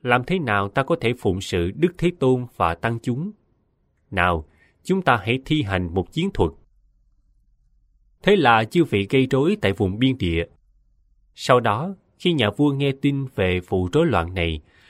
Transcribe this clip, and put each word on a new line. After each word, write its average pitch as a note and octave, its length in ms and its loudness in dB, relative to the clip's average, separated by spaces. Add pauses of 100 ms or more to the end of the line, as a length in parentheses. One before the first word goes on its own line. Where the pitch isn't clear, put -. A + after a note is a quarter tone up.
làm B2 220 0
thế F3+ 160 -4
nào G#2 300 -2
ta C#3 140 -2
có E3 180 0
thể A#2 180 0
phụng G2 220 -2
sự F2+ 300 -2
Đức D3+ 260 -2
Thế B2 220 0
Tôn B2+ 260 0 (100)
và E2+ 200 0
tăng A#2 240 -4
chúng? C#3+ 320 -4 (800)
Nào, F2+ 340 0 (380)
chúng F#3 180 -2
ta B2 240 2
hãy B2+ 200 0
thi D#3 160 -2
hành F#2 320 -2
một F#2 180 -2
chiến F3+ 220 -2
thuật." E2+ 180 0 (1700)
Thế G3+ 120 4
là A#2+ 280 6
chư E3 200 2
vị G2 260 0
gây C3 200 2
rối D3+ 320 2
tại G2 120 0
vùng G2 260 -2
biên C3 180 2
địa. E2+ 280 -2 (880)
Sau B2 240 2
đó, A#2 360 -2 (220)
khi F3 160 0
nhà A#2 160 2
vua D3 220 0
nghe C#3 200 -2 (100)
tin C#3 240 -2 (100)
về F2+ 240 0
vụ F2+ 340 -2
rối D#3+ 120 2
loạn F2+ 280 0
này, E2 280 -4 (280)